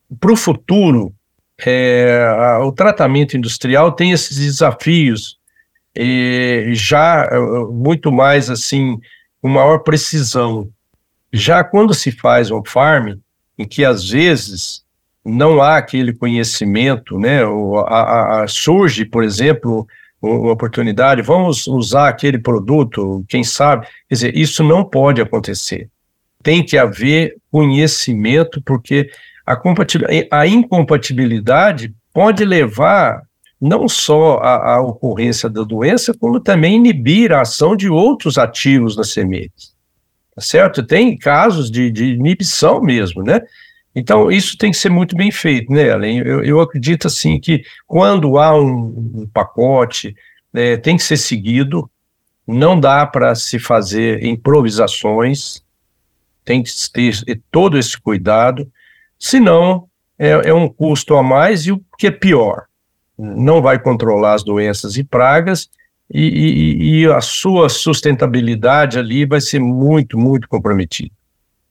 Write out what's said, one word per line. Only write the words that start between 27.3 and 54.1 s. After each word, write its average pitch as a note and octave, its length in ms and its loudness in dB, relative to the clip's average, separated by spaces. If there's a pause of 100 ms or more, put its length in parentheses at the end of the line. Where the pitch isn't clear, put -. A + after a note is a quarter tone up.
conhecimento, C#3+ 1080 0
porque C#3 480 -2 (340)
a B2 120 -2
compatibil-, D#3+ 760 -2
a D3 160 2
incompatibilidade C#3+ 1500 0 (220)
pode G#3 320 2
levar D#3 800 0 (340)
não E3 280 0
só D#3 500 2
a, A#2+ 380 0
a B2 60 2
ocorrência A#2 680 -4
da G#2+ 140 -6
doença, B2 500 -2
como A#3+ 260 -2
também F#3 360 2
inibir G#3 560 2
a C#3+ 100 4
ação D3+ 340 0
de G3 140 -2
outros F3 480 2
ativos A#2+ 580 0
nas G#2+ 160 -4
sementes. - 640 -6 (600)
Tá - 60 -16
certo? E3+ 420 2
Tem F3+ 340 2
casos D3+ 540 0
de, B2 180 0
de A#2 240 -2
inibição E3 640 0
mesmo, G#2 440 -2
né? E3+ 180 0 (540)
Então, F#3+ 360 2
isso F#3+ 240 0
tem G#3+ 140 0
que F3 80 -2
ser G3 120 -2
muito F3 260 0
bem G3 160 0
feito, C3 420 -2
né, C#3+ 140 4
Ellen? G#2+ 320 -2
Eu, B2+ 240 -2
eu D3 180 2
acredito, D#3 460 -2
assim, D#3 320 -2
que D3+ 240 -2 (240)
quando E3+ 500 2
há D3+ 180 4
um, A2+ 640 -2
um G#2 120 -14
pacote, A#2 800 -2 (380)
né, A#2+ 240 0
tem D#3 180 0
que E3+ 60 0
ser D#3 160 -2
seguido, C3 720 -4 (580)
não D3+ 320 2
dá C#3 280 2
pra B2 260 0
se A#2+ 240 -6
fazer A2 640 -2